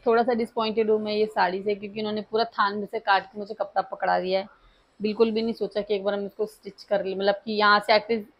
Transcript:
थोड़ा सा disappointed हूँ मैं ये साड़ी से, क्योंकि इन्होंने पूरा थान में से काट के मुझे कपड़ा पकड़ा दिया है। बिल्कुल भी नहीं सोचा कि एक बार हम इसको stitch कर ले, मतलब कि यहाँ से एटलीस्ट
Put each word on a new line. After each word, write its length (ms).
थोड़ा 180
सा 100
disappointed 560
हूँ 120
मैं 120
ये 120
साड़ी 380
से, 120
क्योंकि 240
इन्होंने 220
पूरा 260
थान 300
में 80
से 140
काट 260
के 140
मुझे 140
कपड़ा 300
पकड़ा 360
दिया 200
है। 80
बिल्कुल 320
भी 100
नहीं 120
सोचा 280
कि 140
एक 80
बार 100
हम 120
इसको 200
stitch 380
कर 220
ले, 100
मतलब 200
कि 180
यहाँ 260
से 160
एटलीस्ट 320